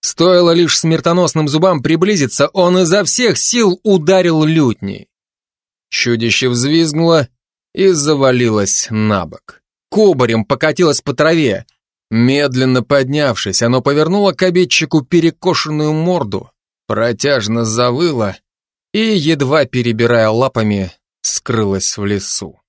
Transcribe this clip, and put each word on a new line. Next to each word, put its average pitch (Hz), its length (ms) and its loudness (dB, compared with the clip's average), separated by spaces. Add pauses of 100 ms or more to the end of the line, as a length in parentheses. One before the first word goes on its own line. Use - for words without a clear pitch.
Стоило 175 500 2
лишь 170 260 2
смертоносным 160 680 0
зубам 156 340 0
приблизиться, 160 640 0
он 180 320 2
изо 185 240 2
всех 208 340 0
сил 214 460 0
ударил 175 600 2
лютней. 123 680 -2 (800)
Чудище 117 600 0
взвизгнуло 151 760 0 (460)
и 190 160 2
завалилось 131 1000 0
на 107 360 0
бок. - 360 -20 (280)
Кубарем 127 560 2
покатилось 156 560 0
по 139 120 -6
траве. 147 520 0 (440)
Медленно 127 760 0
поднявшись, 135 760 -2
оно 120 200 0
повернуло 165 500 0
к - 120 -4
обидчику 175 600 0
перекошенную 156 920 -2
морду, 156 580 -4 (340)
протяжно 117 800 -2
завыло 120 720 -2 (560)
и, 208 60 -2
едва 156 680 0
перебирая 117 640 0
лапами, 110 640 -2 (300)
скрылось 101 760 -4
в 104 80 -6
лесу. 98 640 -6